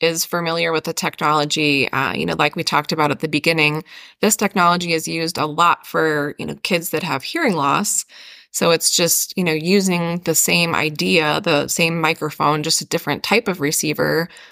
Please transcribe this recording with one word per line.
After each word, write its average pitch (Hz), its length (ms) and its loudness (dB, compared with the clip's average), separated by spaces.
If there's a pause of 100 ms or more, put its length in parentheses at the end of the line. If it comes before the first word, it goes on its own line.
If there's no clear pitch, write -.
is 165 240 0
familiar 165 460 -2
with 160 140 -2
the 165 80 -4
technology. 151 1000 0
Uh, 131 220 0
you 160 120 -2
know, 170 140 -2
like 147 160 0
we 160 80 -4
talked 151 280 -2
about 151 200 0
at - 80 -4
the 160 80 -2
beginning, 151 560 0 (380)
this 214 140 4
technology 175 580 2
is 160 140 -2
used 165 300 -4
a 147 80 0
lot 165 400 2
for, 151 540 0
you - 80 -6
know, 147 160 -6
kids 170 260 -2
that 156 140 -2
have 139 180 -2
hearing 311 320 0
loss. 151 520 0 (460)
So 170 200 2
it's - 240 2
just, - 420 0
you 185 60 2
know, 170 80 2
using 175 680 2
the 165 140 -2
same 170 400 2
idea, 156 680 2
the 147 260 0
same 165 340 0
microphone, 156 640 0
just 160 180 0
a 156 40 -8
different - 360 -4
type 220 260 2
of 175 140 -2
receiver 151 680 0 (220)